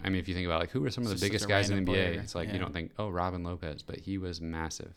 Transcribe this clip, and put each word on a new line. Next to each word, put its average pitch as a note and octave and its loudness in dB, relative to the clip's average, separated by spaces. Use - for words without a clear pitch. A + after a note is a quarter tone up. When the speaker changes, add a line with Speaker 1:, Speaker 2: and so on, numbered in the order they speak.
Speaker 1:
I F#2+ 2
mean, F#2+ 4
if F2 -4
you F2+ 0
think F2+ 0
about, E2 4
like, F2+ 0
who C3+ 0
are B2+ 2
some A#2+ -4
of G#2+ 0
Speaker 2:
It's F2+ 0
Speaker 1:
the G2 4
Speaker 2:
just G2 2
such - -2
Speaker 1:
biggest G2+ 6
Speaker 2:
a G2 0
Speaker 1:
guys - -
in G2 2
the F2+ 4
Speaker 2:
random - 4
Speaker 1:
N - 4
B F#2+ 6
A, F#2 4
Speaker 2:
player. E2+ -2
Speaker 1:
it's G#2 -8
like, E2 0
you G2+ -4
Speaker 2:
Yeah. F#2 0
Speaker 1:
don't F2 -2
think, E2 -4
"Oh, G#2+ -2
Robin F2+ 0
Lopez," F2 -6
but - -10
he F#2 -4
was F2+ -4
massive. E2 -6